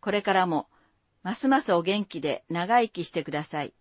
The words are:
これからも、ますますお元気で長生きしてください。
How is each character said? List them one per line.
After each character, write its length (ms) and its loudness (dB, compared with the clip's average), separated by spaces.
こ 100 -6
れ 120 0
か 100 0
ら 140 4
も、 220 -2
ま 120 -6
す 140 -2
ま 120 4
す 120 -2
お 100 4
元 220 0
気 160 -10
で 280 -4
長 320 2
生 120 0
き 120 -6
し 60 -12
て 120 -4
く 100 -8
だ 120 -4
さ 200 -6
い。 160 -14